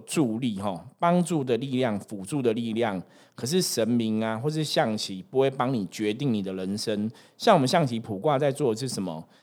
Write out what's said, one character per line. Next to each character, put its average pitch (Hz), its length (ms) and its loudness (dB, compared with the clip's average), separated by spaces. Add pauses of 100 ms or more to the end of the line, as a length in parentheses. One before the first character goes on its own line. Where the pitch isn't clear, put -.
助 117 320 0
力， 117 220 -2
吼， 98 200 -4 (200)
帮 175 240 4
助 160 200 -2
的 123 140 2
力 131 200 -4
量、 110 220 0
辅 101 240 -10
助 139 180 -4
的 117 120 4
力 117 200 -4
量。 107 280 0 (340)
可 120 120 -6
是 180 140 2
神 113 260 0
明 110 360 2
啊， 110 140 -2
或 139 120 -4
是 156 140 -2
象 131 340 2
棋 95 260 -8
不 131 160 0
会 135 100 6
帮 131 240 0
你 104 140 -2
决 107 260 -2
定 135 200 0
你 104 100 0
的 95 100 -6
人 95 240 -4
生。 107 320 -2 (280)
像 214 180 6
我 156 40 6
们 127 80 4
象 170 200 2
棋 117 120 -4
卜 104 200 -6
卦 147 180 2
在 139 140 2
做 127 220 0
的 110 60 -4
是 131 80 -6
什 113 140 -4
么？ 82 220 -6 (200)